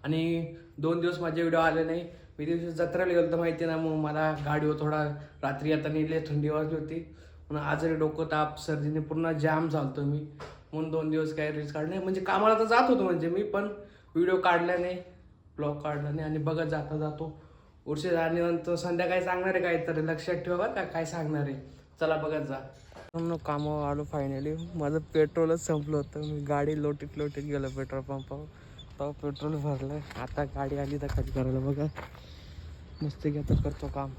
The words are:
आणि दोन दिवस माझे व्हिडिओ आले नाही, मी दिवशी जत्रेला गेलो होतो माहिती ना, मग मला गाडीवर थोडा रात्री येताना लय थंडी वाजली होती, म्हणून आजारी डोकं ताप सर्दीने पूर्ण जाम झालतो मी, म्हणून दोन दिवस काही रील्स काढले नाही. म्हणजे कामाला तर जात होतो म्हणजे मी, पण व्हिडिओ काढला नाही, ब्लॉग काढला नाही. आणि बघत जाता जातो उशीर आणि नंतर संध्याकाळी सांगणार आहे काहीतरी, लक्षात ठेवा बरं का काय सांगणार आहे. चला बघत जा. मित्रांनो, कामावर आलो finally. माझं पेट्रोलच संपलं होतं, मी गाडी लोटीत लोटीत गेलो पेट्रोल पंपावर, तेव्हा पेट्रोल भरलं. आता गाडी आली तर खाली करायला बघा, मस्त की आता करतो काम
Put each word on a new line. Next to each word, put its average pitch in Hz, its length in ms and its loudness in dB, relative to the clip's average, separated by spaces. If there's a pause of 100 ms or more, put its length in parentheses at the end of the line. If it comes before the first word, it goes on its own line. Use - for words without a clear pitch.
आणि 165 500 0 (240)
दोन 165 220 2
दिवस 170 180 2
माझे 160 220 0
व्हिडिओ 165 200 4
आले 160 240 4
नाही, 165 200 -2 (340)
मी 151 60 -4
दिवशी 170 260 0
जत्रेला 170 340 2
गेलो 175 180 6
होतो 160 140 2
माहिती 165 300 2
ना, 160 100 2
मग 160 180 0 (100)
मला 156 260 2 (140)
गाडीवर 151 360 2
थोडा 151 240 2 (380)
रात्री 143 280 -2
येताना 156 400 2
लय 160 180 0
थंडी 147 200 2
वाजली 156 300 0
होती, 160 260 -6 (440)
म्हणून 147 180 -4
आजारी 156 300 2
डोकं 156 360 0
ताप 151 340 2
सर्दीने 151 340 0
पूर्ण 160 380 0
जाम 156 300 4
झालतो 143 360 0
मी, 147 220 0 (460)
म्हणून 160 180 -2
दोन 156 200 0
दिवस 156 260 2
काही 151 160 0
रील्स 147 200 -6
काढले 156 160 -2
नाही. 185 140 -2
म्हणजे 185 180 0
कामाला 202 380 6
तर 226 60 4
जात 247 260 6
होतो 202 120 6
म्हणजे 170 260 2
मी, 185 140 2
पण 202 260 0 (460)
व्हिडिओ 180 260 6
काढला 175 360 6
नाही, 180 220 -2 (580)
ब्लॉग 147 260 -2
काढला 147 280 -2
नाही. 156 180 -2
आणि 156 100 0
बघत 156 320 0
जाता 151 280 -2
जातो 151 400 -4 (480)
उशीर 151 320 0
आणि 165 220 2
नंतर 170 360 2
संध्याकाळी 175 480 0
सांगणार 185 300 0
आहे 180 80 2
काहीतरी, 165 440 0
लक्षात 165 380 -2
ठेवा 175 120 0
बरं 202 160 0
का 196 120 -2
काय 165 220 -4
सांगणार 151 360 -2
आहे. 139 120 -2 (460)
चला 160 160 4
बघत 151 320 -2
जा. 135 80 -6
मित्रांनो, - 800 -6 (100)
कामावर 151 420 0
आलो 143 140 -2 (100)
finally. 139 400 -2 (260)
माझं 151 200 0 (160)
पेट्रोलच 160 520 4
संपलं 151 300 0
होतं, 151 340 -4
मी 151 180 -4
गाडी 147 340 2
लोटीत 147 360 -4
लोटीत 143 260 -4
गेलो 143 320 -2
पेट्रोल 135 320 -4
पंपावर, 139 360 -8 (540)
तेव्हा 143 120 -4 (120)
पेट्रोल 147 400 -2
भरलं. 139 360 -2 (240)
आता 143 220 -4 (120)
गाडी 139 220 -2
आली 143 240 -2
तर 143 80 -4
खाली 135 200 0
करायला 131 380 0
बघा, 143 180 0 (1160)
मस्त 151 240 -4
की 147 120 0
आता 147 240 2
करतो 147 320 -4
काम 139 240 -4